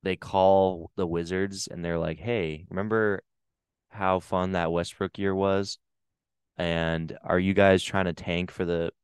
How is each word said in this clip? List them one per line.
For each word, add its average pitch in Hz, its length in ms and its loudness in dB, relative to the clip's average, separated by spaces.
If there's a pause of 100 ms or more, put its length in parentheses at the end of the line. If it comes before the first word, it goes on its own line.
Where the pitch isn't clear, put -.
they 95 120 -2
call 95 800 2
the 95 120 -2
Wizards 92 600 -4
and 85 160 -10
they're 85 160 -2
like, 80 200 -4
"Hey, 92 500 -4
remember 104 540 0 (680)
how 95 300 0
fun 92 340 -2
that 85 180 0
Westbrook 87 460 -4
year 98 180 0
was? 98 420 0 (800)
And 82 680 -2
are 87 160 2
you 95 140 0
guys 95 300 6
trying 95 220 -2
to 85 80 -2
tank 90 380 -4
for 92 140 -4
the 85 260 -2 (120)